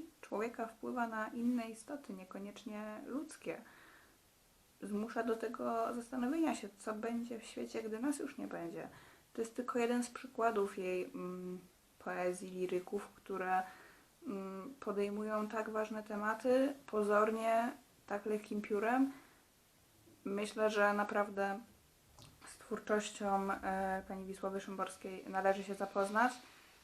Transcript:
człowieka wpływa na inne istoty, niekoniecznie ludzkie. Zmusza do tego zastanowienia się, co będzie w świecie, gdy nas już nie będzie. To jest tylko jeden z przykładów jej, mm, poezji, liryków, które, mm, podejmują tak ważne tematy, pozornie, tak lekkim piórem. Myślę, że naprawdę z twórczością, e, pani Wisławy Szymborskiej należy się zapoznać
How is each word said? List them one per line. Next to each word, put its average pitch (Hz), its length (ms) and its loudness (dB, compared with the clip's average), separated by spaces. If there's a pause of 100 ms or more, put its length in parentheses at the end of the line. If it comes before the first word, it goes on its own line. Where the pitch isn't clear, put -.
(220)
człowieka 226 460 -4
wpływa 240 400 -2
na 220 200 -4
inne 240 420 0
istoty, 277 440 -10
niekoniecznie 208 920 -10
ludzkie. - 560 -6 (1200)
Zmusza 208 420 -2
do 233 120 2
tego 233 580 -2
zastanowienia 247 640 2
się, 208 220 -6
co 214 160 -4
będzie 233 460 -4
w - 40 -16
świecie, 240 400 -6
gdy 220 160 -4
nas 285 200 0
już - 180 -6
nie 202 100 -6
będzie. 170 420 -6 (440)
To 233 80 -2
jest 226 140 -4
tylko 247 240 0
jeden 240 240 4
z 240 60 -6
przykładów 208 680 0
jej, 185 260 0
mm, 180 560 -6 (400)
poezji, 180 500 -2
liryków, 180 600 -2
które, 185 540 0 (640)
mm, 190 520 -6
podejmują 214 680 0
tak 220 220 -2
ważne 214 340 -2
tematy, 233 720 4 (120)
pozornie, 220 880 4 (340)
tak 202 180 -2
lekkim 214 360 0
piórem. 233 500 4 (1120)
Myślę, 208 440 2
że 208 240 6
naprawdę 202 640 2 (880)
z - 120 -16
twórczością, 208 920 0
e, 190 560 0
pani 190 180 -6
Wisławy 190 340 -4
Szymborskiej 190 720 -6
należy 190 340 4
się 196 120 -4
zapoznać 208 580 2 (500)